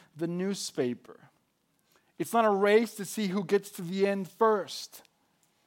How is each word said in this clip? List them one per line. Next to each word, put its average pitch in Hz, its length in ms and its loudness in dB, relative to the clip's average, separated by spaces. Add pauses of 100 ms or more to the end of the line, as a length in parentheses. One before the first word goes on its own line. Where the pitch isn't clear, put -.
(160)
the 165 120 -6
newspaper. 175 880 -6 (1000)
It's - 140 -6
not 233 120 4
a 220 60 4
race 208 440 4
to 196 100 -10
see 208 240 -4
who 190 160 -2
gets 202 260 0
to - 120 -12
the 190 220 -2
end 196 240 -2
first. - 760 -2 (640)